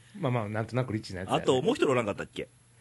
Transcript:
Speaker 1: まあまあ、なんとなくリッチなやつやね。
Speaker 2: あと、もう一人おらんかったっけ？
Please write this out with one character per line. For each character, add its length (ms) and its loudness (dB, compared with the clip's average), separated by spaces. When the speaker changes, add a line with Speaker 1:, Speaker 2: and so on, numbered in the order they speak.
Speaker 1:
ま 100 0
あ 40 0
ま 100 2
あ、 60 -4
な 140 -2
ん 40 -4
と 100 -6
な 100 0
く 80 -4
リ 60 -2
ッ 20 -10
チ 100 -14
な 80 -6
や 60 -6
つ 20 -8
や 80 2
ね。 60 0
Speaker 2:
あ 20 -6
と、 160 4
も 120 2
う 20 2
一 80 0
人 80 4
お 40 4
ら 100 4
ん 20 -4
か 60 0
っ 20 -2
た 100 -6
っ 80 -12
け？ 160 -8